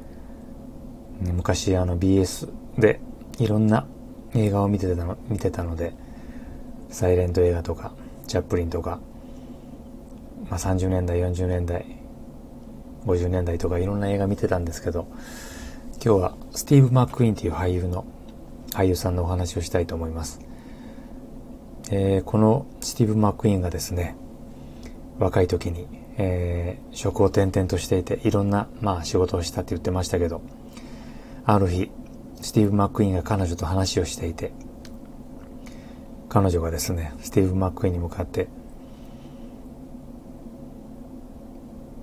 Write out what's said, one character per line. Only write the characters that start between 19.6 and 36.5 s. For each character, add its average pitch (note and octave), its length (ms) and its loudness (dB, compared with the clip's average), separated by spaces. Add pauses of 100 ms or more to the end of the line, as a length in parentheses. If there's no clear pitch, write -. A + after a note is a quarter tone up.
し E2+ 80 -6
た F#2 100 2
い E2+ 80 2
と F2+ 80 -6
思 E2 140 -4
い - 20 -4
ま D#2+ 140 -4
す。 - 160 -10 (1500)
え G2 280 4
ー、 - 20 -6
こ - 160 2
の A2 280 6 (140)
ス - 140 -6
テ - 80 2
ィ G#2+ 60 6
ー G#2+ 60 2
ブ・ - 20 4
マ G#2+ 140 6
ッ - 20 -2
ク - 160 2
イ - 20 8
ー G2 80 4
ン - 20 2
が F2+ 80 0
で E2+ 120 -2
す - 100 -6
ね、 F2+ 240 -2 (1040)
若 F#2+ 240 4
い F2+ 60 6
時 F2 240 0
に、 E2 160 -6 (300)
え F2+ 600 0 (140)
ー、 - 40 -12
職 - 260 0
を G2 40 10
転 F#2+ 320 6
々 F#2 100 4
と F#2 100 2
し - 100 -4
て - 100 4
い F2 60 2
て、 - 180 -2
い A2+ 80 4
ろ G2+ 140 4
ん G2+ 60 2
な、 G2+ 180 2 (120)
ま G2 180 2
あ、 D#2+ 60 -6
仕 - 120 -2
事 F#2 200 4
を F2 60 0
し - 80 -4
た F#2+ 120 -2
っ - 20 -4
て - 60 -10
言 F2 100 -2
っ - 20 -10
て - 80 0
ま F#2 140 2
し - 40 -4
た F2 120 2
け E2+ 80 4
ど、 E2 120 -4 (1040)
あ G#2 140 6
る G2 80 6
日、 F2+ 240 0 (520)
ス - 100 -8
テ A#2 80 6
ィ G#2+ 60 8
ー G2 40 2
ブ・ G2+ 60 4
マ G2+ 100 6
ッ G2 40 -2
ク - 120 2
イ G2+ 60 6
ー - 20 4
ン F#2 40 2
が F2 100 0
彼 G2 200 2
女 F2 120 0
と E2+ 100 -4
話 F#2+ 320 2
を F2+ 60 2
し - 100 -6
て - 140 -4
い E2 60 -4
て、 - 180 -6 (1800)
彼 G2 200 6
女 E2+ 120 4